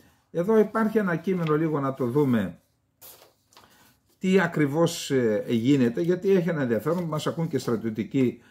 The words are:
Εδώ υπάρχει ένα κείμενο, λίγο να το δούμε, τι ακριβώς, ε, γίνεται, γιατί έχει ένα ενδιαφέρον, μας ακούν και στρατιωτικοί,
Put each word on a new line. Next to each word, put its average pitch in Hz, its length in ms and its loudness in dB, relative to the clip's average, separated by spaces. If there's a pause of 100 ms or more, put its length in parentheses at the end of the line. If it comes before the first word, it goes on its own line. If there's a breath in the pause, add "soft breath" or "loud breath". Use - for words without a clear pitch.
(300 soft breath)
Εδώ 190 280 0
υπάρχει 214 400 2
ένα 180 180 0
κείμενο, 165 400 -2
λίγο 151 240 -2
να 135 140 -4
το 131 120 -4
δούμε, 117 540 0 (1600 soft breath)
τι 185 220 4
ακριβώς, 165 680 0
ε, 113 380 2
γίνεται, 123 520 2
γιατί 180 300 0
έχει 180 180 2
ένα 151 140 -2
ενδιαφέρον, 147 420 -2
μας 151 220 -6
ακούν 165 220 -4
και 131 100 -2
στρατιωτικοί, 113 920 -2